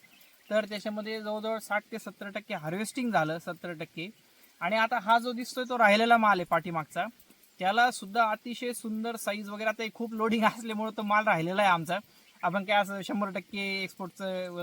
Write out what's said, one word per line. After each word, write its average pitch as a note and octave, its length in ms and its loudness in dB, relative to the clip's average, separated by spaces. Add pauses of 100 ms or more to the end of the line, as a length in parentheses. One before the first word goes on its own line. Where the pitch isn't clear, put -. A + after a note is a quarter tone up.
(500)
तर G#3 160 0
त्याच्यामध्ये G#3+ 560 -6
जवळजवळ G#3+ 380 -4
साठ G#3 320 -2
ते A3+ 80 -8
सत्तर G3+ 300 -12
टक्के G3+ 260 -8
हार्वेस्टिंग G3+ 560 -4
झालं, D#3+ 260 2
सत्तर E3+ 360 -10
टक्के. E3 360 -10 (520)
आणि F3+ 140 0
आता A3+ 240 2
हा A3 200 4
जो A#3+ 120 -2
दिसतोय B3 380 -6
तो B3+ 80 0
राहिलेला A3+ 400 8
माल G#3 220 4
आहे F3 60 -2
पाठीमागचा, E3+ 600 -2 (540)
त्याला A3 320 4
सुद्धा A3 400 0
अतिशय A#3+ 420 -6
सुंदर A3+ 420 -4
साईज G#3 340 -4
वगैरे. G#3 200 -2
आता A3 140 -2
हे A3 100 -4
खूप A3+ 200 -6
लोडिंग A3 300 2
असल्यामुळं A3 540 0
तो A3+ 40 -4
माल G#3+ 260 2
राहिलेला F3+ 340 2
आहे G3 100 6
आमचा. E3+ 280 0 (440)
आपण F#3 200 0
काय G3+ 180 4
असं G3 200 -4
शंभर G3+ 260 -2
टक्के G3 560 -6
एक्सपोर्टचं, F#3 800 -8